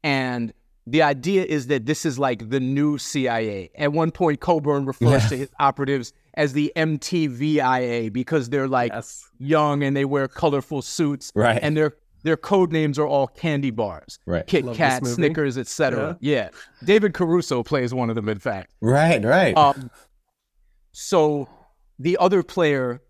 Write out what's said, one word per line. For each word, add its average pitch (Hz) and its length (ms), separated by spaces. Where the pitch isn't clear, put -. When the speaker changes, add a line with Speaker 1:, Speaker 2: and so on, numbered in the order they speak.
Speaker 1:
And 127 500
the 139 140
idea 151 440
is 143 240
that 131 180
this 151 180
is, 135 140
like, 117 320
the 135 100
new 139 380
C 131 300
I 117 100
A. 101 380
At 147 180
one 160 160
point, 156 300
Coburn 147 440
refers 131 380
Speaker 2:
Yeah. 107 60
Speaker 1:
to 131 100
his 135 200
operatives 139 540
as 147 180
the 147 240
M 160 220
T 160 300
V 143 340
I 127 160
A 120 320
because 123 400
they're, 135 180
like, 123 240
Speaker 3:
Yes. - 460
Speaker 1:
young 147 440
and 139 140
they 139 80
wear 139 240
colorful 143 540
suits. 143 520
Speaker 2:
Right. 117 280
Speaker 1:
And 151 120
their, 151 200
their 160 120
code 185 340
names 151 280
are 151 80
all 139 200
candy 143 440
bars. 107 560
Speaker 2:
Right. 85 200
Speaker 1:
Kit 139 200
Speaker 3:
Love 120 100
this - 20
Speaker 1:
Kat, 131 240
Speaker 3:
movie. 123 120
Speaker 1:
Snickers, 147 420
et 127 100
cetera. 139 540
Speaker 3:
Yeah. 143 140
Speaker 1:
Yeah. 104 140
David 202 300
Caruso 160 480
plays 127 320
one 120 160
of 113 60
them, 107 120
in 104 100
fact. 101 440
Speaker 2:
Right, 135 420
right. 143 320
Speaker 1:
Um, 139 340
so 151 580
the 175 200
other 185 240
player 139 680